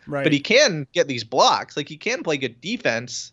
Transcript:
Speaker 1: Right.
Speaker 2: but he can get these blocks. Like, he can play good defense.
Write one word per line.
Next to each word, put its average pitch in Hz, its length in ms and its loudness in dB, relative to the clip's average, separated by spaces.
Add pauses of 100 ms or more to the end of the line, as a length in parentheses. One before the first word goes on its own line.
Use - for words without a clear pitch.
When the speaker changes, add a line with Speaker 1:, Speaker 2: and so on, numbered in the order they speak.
Speaker 1:
Right. 143 160 -6
Speaker 2:
but 147 100 2
he 143 80 6
can 208 520 4
get 165 160 0
these 117 160 -4
blocks. 123 520 2
Like, 147 120 -6
he 156 80 -14
can 247 260 -6
play 160 140 -2
good 127 240 -6
defense. 127 720 -6